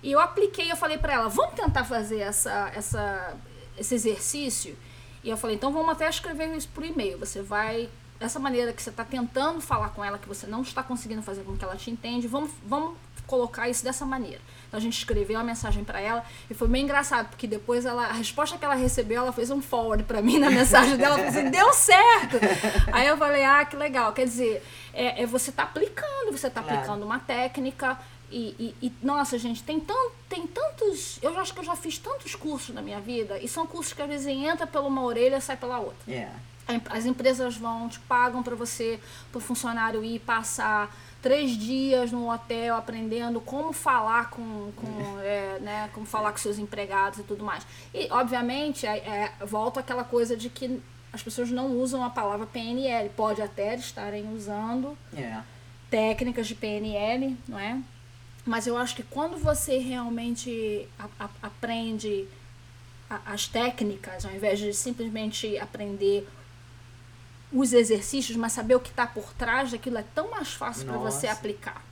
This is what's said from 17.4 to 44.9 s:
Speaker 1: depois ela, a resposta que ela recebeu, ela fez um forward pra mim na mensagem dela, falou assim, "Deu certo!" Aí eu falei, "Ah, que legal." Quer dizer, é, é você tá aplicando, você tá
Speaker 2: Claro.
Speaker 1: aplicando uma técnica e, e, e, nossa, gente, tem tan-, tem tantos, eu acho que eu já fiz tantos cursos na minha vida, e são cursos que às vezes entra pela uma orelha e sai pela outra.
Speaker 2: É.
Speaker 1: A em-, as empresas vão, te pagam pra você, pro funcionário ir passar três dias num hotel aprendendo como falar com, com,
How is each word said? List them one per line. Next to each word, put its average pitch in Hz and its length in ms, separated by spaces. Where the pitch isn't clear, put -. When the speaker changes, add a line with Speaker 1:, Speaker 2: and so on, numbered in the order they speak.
Speaker 1:
depois 240 380
ela, 240 200
a 226 80
resposta 285 440
que 339 60
ela 285 120
recebeu, 247 480
ela 254 100
fez 240 160
um 277 120
forward 226 420
pra 220 180
mim 240 180
na 285 100
mensagem 254 460
dela, 277 200
falou 285 160
assim, 277 180
"Deu 381 240
certo!" 392 640
Aí 247 140
eu 302 100
falei, 285 260
"Ah, 277 220
que 294 100
legal." 262 380
Quer 254 120
dizer, 233 380
é, 247 300
é - 20
você 254 260
tá - 120
aplicando, 539 680
você 277 180
tá 240 120
Speaker 2:
Claro. 147 160
Speaker 1:
aplicando 202 260
uma 220 160
técnica 262 760
e, 226 520
e, 254 60
e, 247 140
nossa, 269 360
gente, 233 260
tem 311 160
tan-, 466 320
tem 349 180
tantos, 440 760
eu 330 180
acho - 140
que 370 80
eu - 20
já 311 140
fiz 311 200
tantos - 380
cursos 277 400
na 214 60
minha 202 180
vida, 208 400
e - 80
são 330 180
cursos - 280
que - 80
às 285 80
vezes 285 180
entra 302 400
pela 285 180
uma 269 160
orelha 247 360
e 269 40
sai 269 140
pela 247 240
outra. - 340
Speaker 2:
É. - 160
Speaker 1:
A 240 60
em-, 233 160
as 220 160
empresas 247 500
vão, 226 320
te 233 140
pagam 247 420
pra 240 100
você, 226 460
pro 247 80
funcionário 226 640
ir 226 160
passar 220 760
três 269 300
dias 247 600
num 240 180
hotel 233 460
aprendendo 226 640
como 285 320
falar 233 580
com, 214 460
com, 208 440